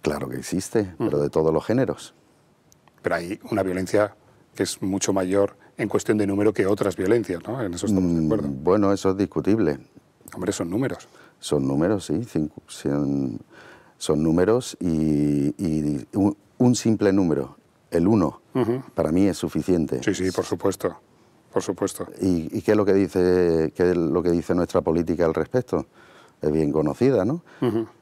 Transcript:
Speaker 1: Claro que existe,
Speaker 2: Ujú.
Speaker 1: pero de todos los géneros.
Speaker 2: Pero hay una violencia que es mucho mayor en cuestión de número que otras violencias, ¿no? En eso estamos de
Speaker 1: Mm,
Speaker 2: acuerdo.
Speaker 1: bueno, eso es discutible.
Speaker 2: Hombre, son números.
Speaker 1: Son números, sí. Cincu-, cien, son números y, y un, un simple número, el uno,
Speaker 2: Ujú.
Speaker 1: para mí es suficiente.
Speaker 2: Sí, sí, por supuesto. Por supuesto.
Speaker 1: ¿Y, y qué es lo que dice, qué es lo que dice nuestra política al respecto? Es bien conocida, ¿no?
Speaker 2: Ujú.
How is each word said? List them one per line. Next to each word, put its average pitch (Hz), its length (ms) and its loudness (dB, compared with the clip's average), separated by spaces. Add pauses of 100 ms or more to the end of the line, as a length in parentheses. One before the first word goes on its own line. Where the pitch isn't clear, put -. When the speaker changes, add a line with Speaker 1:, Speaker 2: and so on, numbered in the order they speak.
Speaker 1:
Claro 73 260 -4
que 64 80 -8
existe, 92 440 -4
Speaker 2:
Ujú. 95 260 -6
Speaker 1:
pero 73 140 0
de 71 100 0
todos 80 240 2
los 78 100 -2
géneros. - 480 -4 (880)
Speaker 2:
Pero 87 160 -4
hay 87 220 -6 (120)
una 101 120 -2
violencia 95 520 0 (400)
que - 100 -2
es - 180 -6
mucho 98 300 -2
mayor 95 440 0 (220)
en 110 100 -4
cuestión 107 300 0
de 104 80 2
número 101 260 2
que 101 140 0
otras 101 300 0
violencias, 95 500 -2
¿no? 127 160 -6
En 92 120 -6
eso 92 120 -6
estamos 95 280 2
de 82 60 2
Speaker 1:
Mm, 78 60 2
Speaker 2:
acuerdo. 73 240 0
Speaker 1:
bueno, 92 420 2
eso 98 180 0
es 95 60 0
discutible. 92 600 0 (560)
Speaker 2:
Hombre, 92 180 -4
son 90 180 -6
números. 120 380 -4 (300)
Speaker 1:
Son 69 280 -2
números, 85 400 0
sí. 90 180 -2
Cincu-, 78 440 -6
cien, 69 680 -2 (600)
son 76 240 0
números 92 580 2
y, 73 760 0
y 76 560 -2
un, 101 220 0 (220)
un 123 160 4
simple 107 380 2
número, 78 440 0 (340)
el 85 180 2
uno, 98 320 2 (140)
Speaker 2:
Ujú. 127 280 0 (120)
Speaker 1:
para 78 180 0
mí 95 140 4
es 90 120 0
suficiente. 80 640 0
Speaker 2:
Sí, 90 120 0
sí, 92 180 -2
por - 120 -2
supuesto. 92 520 -4 (560)
Por 95 100 -2
supuesto. 95 440 -4 (140)
Speaker 1:
¿Y, 87 360 0
y 120 60 -4
qué 110 100 2
es 104 40 6
lo 104 80 4
que 95 100 4
dice, 90 840 2
qué 90 160 4
es 85 40 2
lo 85 260 0
que 87 80 2
dice 85 260 0
nuestra 87 240 0
política 82 440 0
al 80 100 2
respecto? 82 520 -2 (560)
Es 78 80 0
bien 76 220 0
conocida, 92 520 2
¿no? 156 180 -2 (180)
Speaker 2:
Ujú. 113 260 -2 (160)